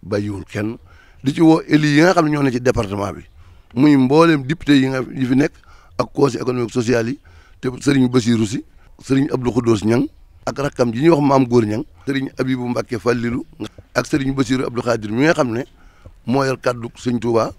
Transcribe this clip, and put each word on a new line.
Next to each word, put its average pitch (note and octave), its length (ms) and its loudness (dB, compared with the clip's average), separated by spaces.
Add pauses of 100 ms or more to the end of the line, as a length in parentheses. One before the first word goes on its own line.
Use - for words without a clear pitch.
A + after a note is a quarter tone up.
bàyyiwul G#2 420 -6
kenn, G#2+ 340 -8 (440)
di C3+ 100 -2
ci E3+ 80 -2
woo D#3+ 280 6
élus D3+ 260 2
yi D3 80 4
nga F3+ 120 6
xam E3+ 120 2
ne D3+ 60 0
ñoo D3 100 0
ne C#3 80 2
ci A#2+ 100 -4
département G2+ 520 -2
bi, D2 100 -14 (520)
muy C#3+ 220 4
mbooleem D3 460 4
député C#3+ 380 0
yi C3 80 0
nga, C3 120 -4 (140)
yi C3 120 -2
fi B2+ 100 0
nekk C#3+ 160 2 (460)
ak A#2+ 140 0
conseil C3+ 300 0
économique B2 300 -4
social A#2 360 0
yi, C3 100 -8 (420)
te - 80 -4 (120)
Serigne C3+ 280 2
Bassirou A#2 380 0
Sy, G2+ 180 -8 (360)
Serigne C3+ 320 -2
Abdou B2 200 -2
Khoudoss A2+ 320 0
Niang A#2 240 0 (380)
ak - 120 -8
rakkam C3 340 -2
ji A2+ 100 -4
ñuy E3 80 6
wax D3 120 4
Maam C3+ 240 4
Góor A#2+ 200 4
Niang, G#2+ 180 -4 (220)
Serigne C3+ 320 -4
Abibou C3 300 -4
Mbacké A#2 300 -6
Fallilou A#2+ 460 -2 (500)
ak B2+ 120 -2
Serigne C#3 280 -2
Bassirou C3 320 -2
Abdou A#2+ 160 -6
Khadir A2+ 300 -4
mi A#2 100 0
nga D#3+ 120 4
xam C3+ 180 -2
ne A#2 100 -6 (640)
moo C3 180 0
yor C3 140 -4
kàddu A#2+ 380 -6
Serigne A#2+ 240 -4
Touba A#2 380 0